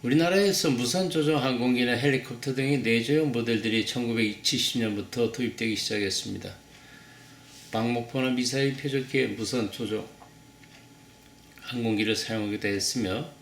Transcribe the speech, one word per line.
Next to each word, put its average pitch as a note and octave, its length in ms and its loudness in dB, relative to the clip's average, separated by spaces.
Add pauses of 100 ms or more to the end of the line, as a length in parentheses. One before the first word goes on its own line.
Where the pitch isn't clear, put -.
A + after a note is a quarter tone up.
우리나라에서 F3 680 4
무선 D3+ 400 0
조종 D3+ 320 2
항공기나 B2 480 2
헬리콥터 B2+ 640 0
등의 C3+ 240 2
내조형 A#2+ 540 2
모델들이 A2+ 520 0
천구백칠십 A#2 920 0
년부터 A2 540 0
도입되기 A2+ 420 -2
시작했습니다. G2 800 -4 (1160)
방목포나 A#2+ 600 0
미사일 C3+ 460 0
표적기에 C3+ 500 0
무선 A2 440 -2
조종 G#2+ 360 -6 (1500)
항공기를 A2 560 0
사용하기도 G#2 540 -4
했으며 G#2 600 -2 (120)